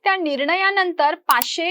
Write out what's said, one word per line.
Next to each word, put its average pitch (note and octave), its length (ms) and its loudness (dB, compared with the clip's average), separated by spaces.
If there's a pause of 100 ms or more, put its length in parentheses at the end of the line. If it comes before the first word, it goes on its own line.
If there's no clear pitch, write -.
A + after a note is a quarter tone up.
त्या G4 120 2
निर्णयानंतर E4+ 960 0 (140)
पाचशे - 420 -2